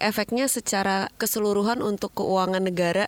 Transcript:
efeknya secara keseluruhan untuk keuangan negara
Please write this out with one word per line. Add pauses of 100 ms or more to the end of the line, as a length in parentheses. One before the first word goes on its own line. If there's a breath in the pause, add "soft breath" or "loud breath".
efeknya
secara
keseluruhan
untuk
keuangan
negara